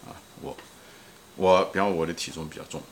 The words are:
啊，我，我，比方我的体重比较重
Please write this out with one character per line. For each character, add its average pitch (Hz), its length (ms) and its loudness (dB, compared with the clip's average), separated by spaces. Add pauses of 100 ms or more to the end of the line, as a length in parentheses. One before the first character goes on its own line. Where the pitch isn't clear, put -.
啊， - 80 -16 (260)
我， - 160 -10 (800)
我， 92 300 6
比 - 120 -4
方 101 120 4
我 82 160 0
的 85 60 -4
体 - 180 -8
重 78 180 -10
比 - 80 -14
较 - 80 -12
重 73 280 -12